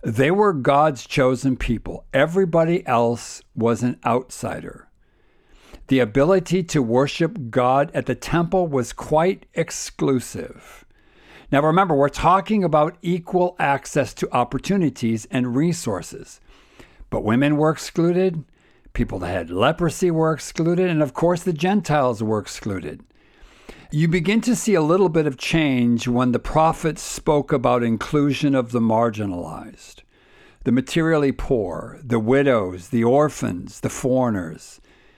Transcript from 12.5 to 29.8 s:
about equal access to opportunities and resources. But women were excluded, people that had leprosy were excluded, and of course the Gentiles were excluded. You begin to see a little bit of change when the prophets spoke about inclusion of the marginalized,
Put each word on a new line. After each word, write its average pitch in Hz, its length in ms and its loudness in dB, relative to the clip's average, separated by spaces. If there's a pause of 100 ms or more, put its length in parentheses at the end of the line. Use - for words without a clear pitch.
about 151 380 2
equal 180 560 -2
access 143 560 -2
to - 160 -6
opportunities 123 1000 -2
and 123 260 -2
resources. 135 840 -4 (680)
But 104 140 -4
women 139 320 2
were 156 140 2
excluded, 175 720 -2 (480)
people 107 280 -4
that 87 80 -8
had 87 220 -4
leprosy 160 600 0
were 160 220 0
excluded, 170 560 -2
and 156 140 2
of 139 100 -2
course 170 300 0
the 185 100 -2
Gentiles 151 680 0
were 107 160 0
excluded. 92 640 -8 (880)
You 156 160 2
begin 180 320 2
to 233 160 0
see 208 180 0
a 165 80 4
little 180 280 4
bit 160 160 2
of 131 100 -2
change 123 720 0
when 123 240 2
the 120 60 0
prophets 156 640 0
spoke - 500 0
about 123 300 2
inclusion 139 720 0
of 120 180 0
the 120 80 0
marginalized, 107 1160 -2 (680)